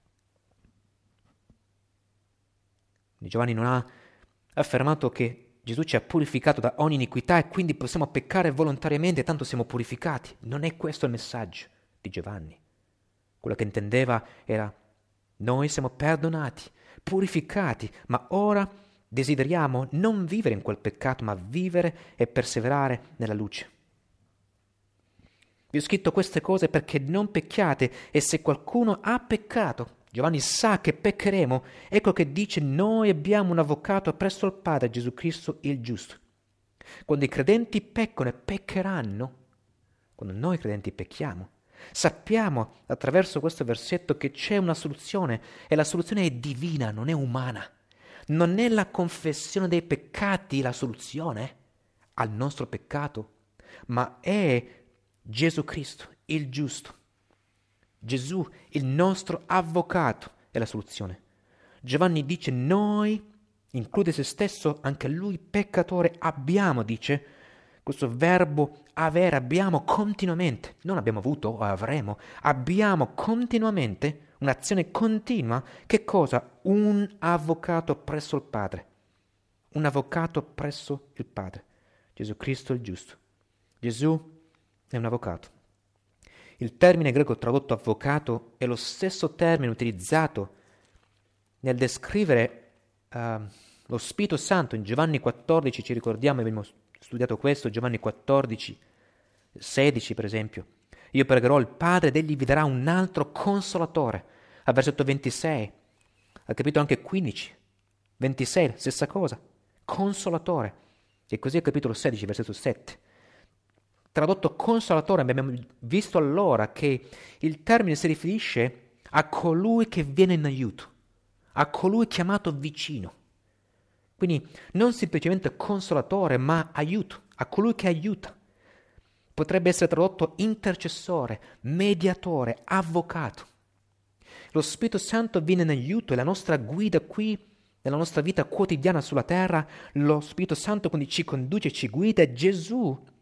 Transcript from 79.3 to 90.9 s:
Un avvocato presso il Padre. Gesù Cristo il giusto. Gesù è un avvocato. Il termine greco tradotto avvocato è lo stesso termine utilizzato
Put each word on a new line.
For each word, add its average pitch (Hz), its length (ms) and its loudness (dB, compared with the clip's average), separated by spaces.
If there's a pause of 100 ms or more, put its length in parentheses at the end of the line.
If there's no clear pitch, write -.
Un 151 120 0
avvocato 147 560 -2
presso - 720 -8
il - 120 -10
Padre. - 380 -12 (500)
Gesù 107 220 -8
Cristo 135 380 -6
il 123 80 -4
giusto. 98 340 -12 (640)
Gesù 147 600 -2 (480)
è 127 100 -8
un 117 80 -2
avvocato. 113 440 -6 (1080)
Il 117 200 -6
termine 170 340 8
greco 123 280 2
tradotto 131 340 0
avvocato 120 840 -2
è 123 100 -2
lo 120 80 -2
stesso - 580 -4
termine 160 380 2
utilizzato 113 840 -2 (1080)